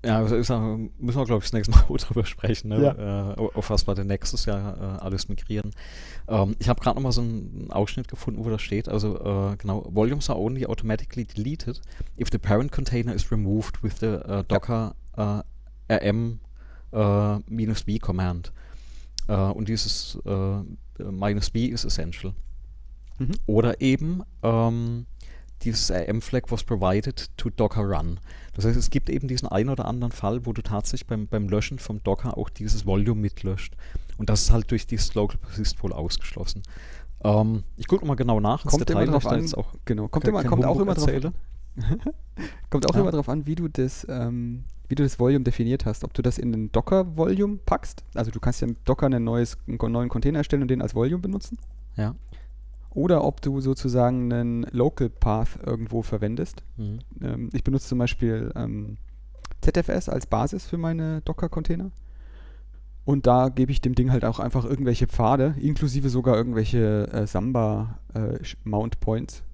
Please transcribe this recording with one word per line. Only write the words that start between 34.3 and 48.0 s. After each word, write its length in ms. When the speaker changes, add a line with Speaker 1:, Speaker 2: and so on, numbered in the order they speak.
Speaker 1:
ist 100
halt 180
durch 160
dieses 280
Local 240
Persist 440
wohl 120
ausgeschlossen. 680
Ähm, 400
ich 100
guck 140
noch 60
mal 80
genau 220
nach. 260
Ins 60
Speaker 2:
Kommt 180
Speaker 1:
Detail 160
Speaker 2:
immer 80
drauf 120
Speaker 1:
möchte 120
ich 20
Speaker 2:
an, 80
Speaker 1:
jetzt 100
auch 160
Speaker 2:
genau, 220
kommt 160
Speaker 1:
kein, 100
Speaker 2:
immer, 80
Speaker 1:
kein 80
Speaker 2:
kommt 160
auch 120
Speaker 1:
Humbug 80
Speaker 2:
immer 80
drauf 140
Speaker 1:
erzählen. 240
Speaker 2:
an. 240
<laughs> 340
Kommt 200
auch 40
Speaker 1:
Ja. 60
Speaker 2:
immer 120
drauf 160
an, 180
wie 80
du 140
das, 400
ähm, 560
wie 60
du 80
das 160
Volume 260
definiert 420
hast. 180
Ob 100
du 80
das 160
in 140
den 200
Docker-Volume 920
packst, 400